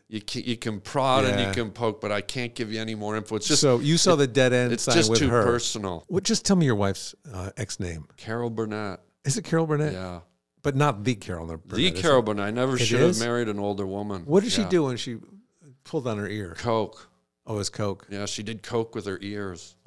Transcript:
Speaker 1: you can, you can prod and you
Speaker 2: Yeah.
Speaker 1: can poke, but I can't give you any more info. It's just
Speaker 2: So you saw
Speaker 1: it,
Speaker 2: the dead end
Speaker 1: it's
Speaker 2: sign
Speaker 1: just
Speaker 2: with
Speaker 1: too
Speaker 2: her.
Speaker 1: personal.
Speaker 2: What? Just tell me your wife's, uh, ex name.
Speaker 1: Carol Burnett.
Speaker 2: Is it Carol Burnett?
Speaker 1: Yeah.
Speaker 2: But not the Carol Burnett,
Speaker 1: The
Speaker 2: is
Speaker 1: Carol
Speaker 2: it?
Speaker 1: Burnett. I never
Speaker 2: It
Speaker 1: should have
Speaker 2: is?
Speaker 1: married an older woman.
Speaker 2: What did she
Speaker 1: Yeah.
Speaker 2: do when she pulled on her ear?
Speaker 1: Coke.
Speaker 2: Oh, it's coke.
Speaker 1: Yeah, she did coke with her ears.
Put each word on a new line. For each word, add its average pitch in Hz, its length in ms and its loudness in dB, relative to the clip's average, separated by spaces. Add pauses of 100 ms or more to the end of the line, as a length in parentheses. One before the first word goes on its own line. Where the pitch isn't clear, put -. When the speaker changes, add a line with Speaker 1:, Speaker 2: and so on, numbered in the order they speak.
Speaker 1:
you 107 140 -8
can, - 220 -8
you 120 140 -4
can 107 240 -6
prod 135 440 2
and 101 140 2
you 98 80 2
Speaker 2:
Yeah. 98 60 -2
Speaker 1:
can 110 180 -2
poke, 113 300 -4
but 104 100 -4
I 104 100 -2
can't 120 340 -6
give 107 180 -6
you 110 80 -4
any 110 140 -6
more 107 200 -4
info. 110 200 -4
It's 104 120 -4
just 147 140 4
Speaker 2:
So 127 180 6
you 151 180 4
saw 175 160 6
Speaker 1:
it, 156 40 6
Speaker 2:
the 139 100 4
dead 127 240 4
end 123 220 2
Speaker 1:
it's 117 100 -2
Speaker 2:
sign 123 120 2
Speaker 1:
just 110 160 6
Speaker 2:
with 113 80 4
Speaker 1:
too 139 100 2
Speaker 2:
her. 120 140 4
Speaker 1:
personal. 101 640 -2
Speaker 2:
What? 190 160 -2
Just 220 220 0
tell 196 100 4
me 170 100 6
your 120 100 4
wife's, 98 380 0 (180)
uh, 95 240 -8
ex - 240 -8
name. 85 280 -8 (100)
Speaker 1:
Carol 117 320 -6
Burnett. 107 500 -4 (260)
Speaker 2:
Is 135 120 0
it 160 60 -6
Carol 165 240 0
Burnett? 151 260 0
Speaker 1:
Yeah. 90 280 -8 (420)
Speaker 2:
But 139 120 0
not 135 280 2
the 127 120 2
Carol 85 300 -8
Burnett, 82 240 -10
Speaker 1:
The 113 180 2
Speaker 2:
is 185 140 -2
Speaker 1:
Carol 147 180 6
Speaker 2:
it? 110 60 4
Speaker 1:
Burnett. 101 220 0
I 107 40 -2
never 127 240 0
Speaker 2:
It 123 40 0
Speaker 1:
should 117 220 2
have 120 100 6
Speaker 2:
is? - 80 0
Speaker 1:
married 120 280 0
an 101 120 -2
older 101 260 -2
woman. 98 400 -6
Speaker 2:
What 180 180 4
did 240 80 -4
she 233 120 2
Speaker 1:
Yeah. 185 60 -4
Speaker 2:
do 175 160 4
when 127 120 -2
she 117 200 -8 (680)
pulled 131 240 -6
on 107 100 -2
her 101 100 -4
ear? 95 300 -8
Speaker 1:
Coke. 113 500 -2 (420)
Speaker 2:
Oh, 107 100 -4
it's 98 100 -4
coke. 101 400 -6
Speaker 1:
Yeah, 101 180 -8
she 110 160 -8
did 107 180 -10
coke 113 340 -4
with 101 120 -8
her 92 140 -4
ears. 98 540 -10 (120)